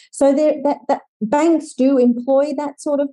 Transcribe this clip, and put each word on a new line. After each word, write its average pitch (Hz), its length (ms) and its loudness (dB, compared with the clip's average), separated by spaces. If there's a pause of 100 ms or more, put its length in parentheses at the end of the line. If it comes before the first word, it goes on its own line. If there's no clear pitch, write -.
(120)
So 277 220 2
there, 302 200 2 (100)
that, 285 140 -2 (100)
that - 140 -2 (180)
banks 302 540 0
do 262 240 2
employ 247 580 0
that 285 240 -8
sort 285 220 -2
of 285 120 -2